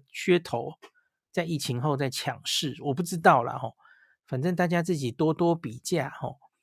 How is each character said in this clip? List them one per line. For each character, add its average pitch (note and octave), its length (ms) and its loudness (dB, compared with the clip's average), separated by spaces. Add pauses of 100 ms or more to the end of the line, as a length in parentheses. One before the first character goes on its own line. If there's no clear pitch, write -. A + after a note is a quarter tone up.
(100)
噱 F3 320 2
头， C3 360 -8 (520)
在 E3+ 140 -4
疫 E3 140 -4
情 A#2+ 220 -2
后 C#3+ 180 0
在 C#3 100 -2
抢 B2+ 360 -6
市， - 360 -4
我 C#3 140 -2
不 F3+ 80 -2
知 E3+ 160 -6
道 D#3+ 260 8
啦 B2 140 -6
吼。 A#2+ 180 -8 (500)
反 C3 160 -4
正 F3 140 0
大 F3+ 100 4
家 E3+ 160 2
自 E3+ 140 0
己 B2+ 160 -2
多 D#3+ 200 2
多 E3+ 220 4
比 B2+ 240 -6
价 C#3 320 -4
吼。 - 300 -10 (220)